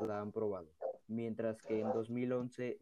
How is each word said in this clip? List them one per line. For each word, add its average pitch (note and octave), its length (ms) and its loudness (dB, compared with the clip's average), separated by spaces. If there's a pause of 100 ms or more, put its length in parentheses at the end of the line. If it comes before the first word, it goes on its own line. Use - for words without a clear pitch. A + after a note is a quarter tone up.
la G#2+ 180 0
han G#2 120 -2
probado, G2+ 360 0 (400)
mientras A2+ 540 0
que A2 180 2
en A2 140 2
dos A2+ 160 0
mil B2 240 2
once B2 480 -2